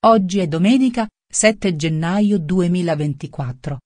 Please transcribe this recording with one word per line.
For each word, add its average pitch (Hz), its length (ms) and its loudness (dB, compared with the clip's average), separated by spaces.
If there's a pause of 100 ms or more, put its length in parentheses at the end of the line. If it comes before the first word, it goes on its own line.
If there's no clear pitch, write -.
Oggi 202 340 4
è 180 80 0
domenica, 233 580 2 (240)
sette 214 460 -2
gennaio 170 640 0
duemilaventiquattro. 151 1500 -4